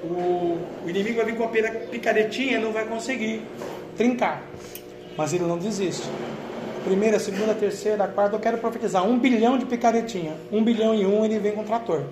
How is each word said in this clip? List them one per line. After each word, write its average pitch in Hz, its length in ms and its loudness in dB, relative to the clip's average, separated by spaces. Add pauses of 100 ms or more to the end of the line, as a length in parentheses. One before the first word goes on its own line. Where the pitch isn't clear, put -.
O, 175 520 0 (260)
o 170 60 -6
inimigo 202 260 0
vai 226 80 2
vir 233 100 -2
com 226 100 0
a 226 40 -2
pera-, 214 420 0
picaretinha 226 680 0
e - 20 0
não 220 120 -2
vai 220 140 -2
conseguir 220 540 -4 (560)
trincar. 214 500 2 (720)
Mas 156 160 0
ele 175 120 2
não 170 120 2
desiste. 190 500 -2 (800)
Primeira, 202 340 4
segunda, 208 360 0
terceira, 202 520 0
quarta, 202 300 2
eu 208 40 -2
quero 226 180 0
profetizar 208 500 0
um 247 100 4
bilhão 240 380 6
de 233 80 0
picaretinha. 220 720 0 (160)
Um 214 100 4
bilhão 220 320 4
e 202 120 4
um, 208 180 4
ele 220 140 2
vem 208 140 0
com 208 120 -4
trator. 208 480 0